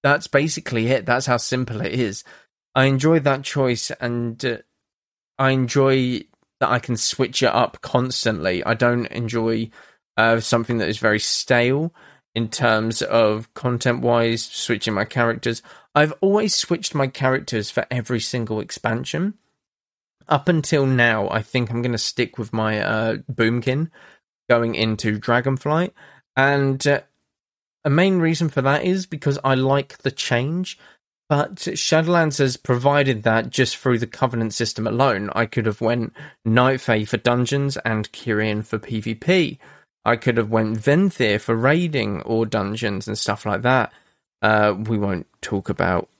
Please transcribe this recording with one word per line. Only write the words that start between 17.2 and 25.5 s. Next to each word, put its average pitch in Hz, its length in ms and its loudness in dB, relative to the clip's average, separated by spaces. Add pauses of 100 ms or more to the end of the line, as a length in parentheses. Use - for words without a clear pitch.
for - 200 -2
every 120 300 -4
single 110 400 -4
expansion. 135 720 -4 (960)
Up 143 180 2
until 156 400 2
now, 120 440 2
I 107 100 0
think 117 300 -4
I'm 117 100 -4
gonna 120 180 -2
stick - 400 -4
with 110 140 -8
my, 110 280 0
uh, 110 360 0 (140)
Boomkin 123 600 0 (600)
going 117 240 2
into 110 440 -2
Dragonflight. 135 760 0 (440)